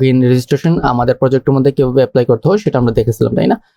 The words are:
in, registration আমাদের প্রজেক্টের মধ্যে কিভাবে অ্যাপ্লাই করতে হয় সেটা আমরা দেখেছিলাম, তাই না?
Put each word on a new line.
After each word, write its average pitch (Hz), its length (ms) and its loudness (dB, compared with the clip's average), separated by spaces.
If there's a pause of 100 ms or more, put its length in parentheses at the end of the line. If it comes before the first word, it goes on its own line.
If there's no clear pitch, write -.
in, 127 80 2 (120)
registration 135 520 0
আমাদের 123 340 -2
প্রজেক্টের 131 380 0
মধ্যে 135 180 2
কিভাবে 135 320 0
অ্যাপ্লাই 120 220 0
করতে 120 220 0
হয় 196 100 2
সেটা 143 220 -2
আমরা 120 140 0
দেখেছিলাম, 117 420 -2
তাই - 120 0
না? 233 100 0 (200)